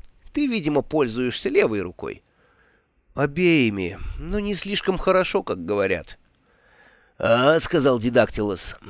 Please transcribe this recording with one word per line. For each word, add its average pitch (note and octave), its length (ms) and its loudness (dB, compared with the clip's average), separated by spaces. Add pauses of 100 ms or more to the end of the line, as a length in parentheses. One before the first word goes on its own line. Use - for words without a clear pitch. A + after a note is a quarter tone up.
(340)
"Ты, D4 140 0
видимо, D3+ 340 0
пользуешься B2+ 680 -2
левой A2 320 2
рукой". F2 420 -10 (920)
"Обеими, C3+ 840 2 (220)
но E3+ 200 -4
не G3+ 160 -4
слишком F#3+ 420 -4
хорошо, F#3 440 2
как F#2 220 -6
говорят". F#2+ 560 -2 (960)
"А", — B2+ 440 4
сказал C3+ 360 2
Дидактилос, — G#2+ 800 0 (140)